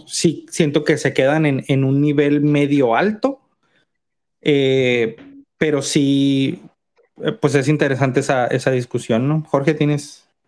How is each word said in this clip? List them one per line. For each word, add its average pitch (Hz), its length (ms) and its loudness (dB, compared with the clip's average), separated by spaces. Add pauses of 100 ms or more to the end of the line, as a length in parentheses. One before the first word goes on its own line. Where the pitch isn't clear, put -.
Sí, - 440 -4
siento 151 340 -2
que 139 140 0
se 131 160 -4
quedan 147 320 2
en, 135 240 0
en 135 160 2
un 139 160 2
nivel 147 400 2
medio 143 540 2
alto, 214 440 -2 (1000)
eh, 131 760 0 (420)
pero 147 240 0
sí, 139 800 0 (640)
eh, - 80 -2
pues 139 240 -2
es 135 120 2
interesante 139 520 0
esa, 131 280 0
esa 131 240 -2
discusión, 123 560 -2
¿no? 151 200 -2
Jorge, 139 260 0
¿tienes 147 540 -4 (200)